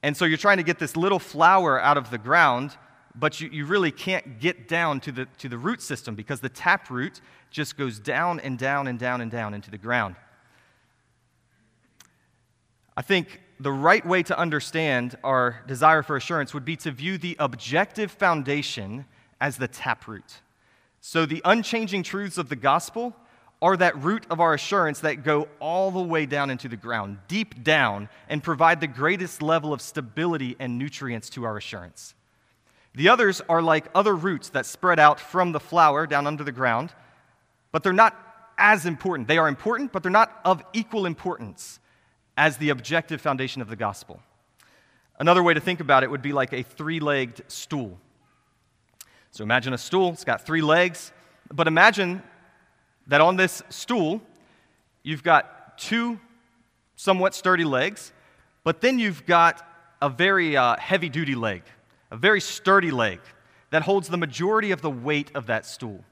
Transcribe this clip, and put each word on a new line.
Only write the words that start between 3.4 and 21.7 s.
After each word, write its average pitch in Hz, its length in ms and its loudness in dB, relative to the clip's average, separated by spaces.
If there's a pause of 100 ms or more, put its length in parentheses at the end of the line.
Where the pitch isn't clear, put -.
you, 165 80 -12
you 147 160 -8
really 180 260 2
can't 156 480 -6
get 131 280 -4
down 160 320 -2
to 147 120 -12
the, 127 140 -8 (140)
to 135 100 -12
the 120 80 -10
root 190 240 -6
system 123 320 -10
because 110 280 -10
the 127 80 -8
taproot 139 720 -4 (300)
just - 260 -8
goes 127 220 -6
down 147 420 -4
and 131 200 -8
down 139 260 -2
and 123 140 -8
down 123 220 -4
and 113 100 -8
down 110 240 -8
into 101 160 -16
the 107 80 -16
ground. 110 360 -2 (2750)
I 110 60 -6
think - 400 -2 (180)
the 139 120 -4
right 160 340 4
way 180 160 0
to 165 160 -4
understand 147 840 -2
our 123 420 0
desire 147 380 4
for 151 120 -4
assurance 147 380 -4
would 135 120 -10
be 160 120 -6
to 156 140 -8
view 160 260 -6
the 170 220 -8
objective 151 720 -2
foundation 139 920 -4 (340)
as 135 180 -4
the 123 100 -4
taproot. - 760 -10 (600)
So 165 240 0
the 156 200 -6
unchanging 208 580 0